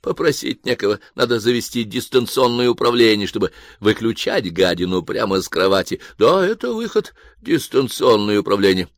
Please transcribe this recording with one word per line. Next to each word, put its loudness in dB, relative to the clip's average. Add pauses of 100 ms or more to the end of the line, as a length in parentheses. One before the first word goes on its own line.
попросить -4
некого. -2 (160)
Надо 0
завести -2
дистанционное 0
управление, 2
чтобы -4 (280)
выключать -2
гадину 0
прямо -2
с -10
кровати. 0 (160)
Да, 2
это -4
выход, -4 (280)
дистанционное 0
управление. 2